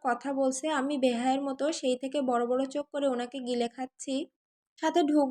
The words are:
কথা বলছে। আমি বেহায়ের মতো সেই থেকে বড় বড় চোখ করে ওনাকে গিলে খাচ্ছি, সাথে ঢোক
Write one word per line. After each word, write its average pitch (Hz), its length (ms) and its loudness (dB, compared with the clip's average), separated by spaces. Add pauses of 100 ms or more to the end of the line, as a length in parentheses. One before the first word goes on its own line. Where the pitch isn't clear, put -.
কথা 254 300 -2
বলছে। 269 340 0
আমি 285 300 0
বেহায়ের 254 440 2
মতো 277 300 -2
সেই 262 240 0
থেকে 269 260 -4
বড় 240 240 0
বড় 254 200 0
চোখ 285 260 -4
করে 285 160 0
ওনাকে 247 320 -2
গিলে 240 280 0
খাচ্ছি, 262 600 -6 (540)
সাথে 320 220 4
ঢোক 294 280 4